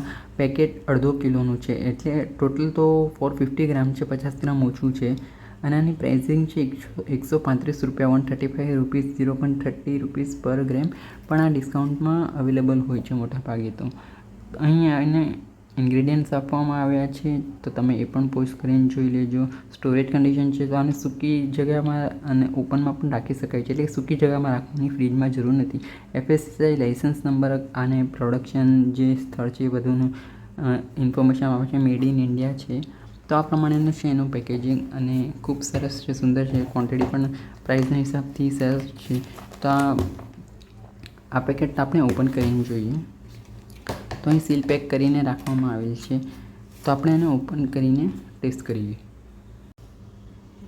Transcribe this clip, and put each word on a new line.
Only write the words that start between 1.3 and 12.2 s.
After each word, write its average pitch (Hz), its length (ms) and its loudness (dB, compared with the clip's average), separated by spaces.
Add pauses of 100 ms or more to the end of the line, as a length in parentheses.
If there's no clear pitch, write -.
છે. - 120 -2
એટલે 139 520 -2
ટોટલ 139 460 0
તો 156 480 4
ફોર 139 160 0
ફિફ્ટી 139 320 0
ગ્રામ 135 260 2
છે, 135 120 -4
પચાસ 135 360 -4
ગ્રામ 139 220 0
ઓછું 127 300 0
છે 127 200 0 (500)
અને 151 140 2
આની 160 160 4
પ્રાઇસિંગ 151 540 2
છે 160 140 -2
એકસો, 135 420 -4
એકસો 151 360 0
પાંત્રીસ 143 460 -2
રૂપિયા, 131 240 0
વન 131 120 4
થર્ટી 139 260 -2
ફાઈવ 143 280 -2
રૂપીસ, 135 300 0
ઝીરો 135 300 -2
પોઇન્ટ 139 300 0
થર્ટી 139 340 -4
રૂપીસ 139 440 -6
પર 131 200 0
ગ્રામ. 131 220 0 (440)
પણ 156 120 2
આ 160 80 4
ડિસ્કાઉન્ટમાં 147 880 0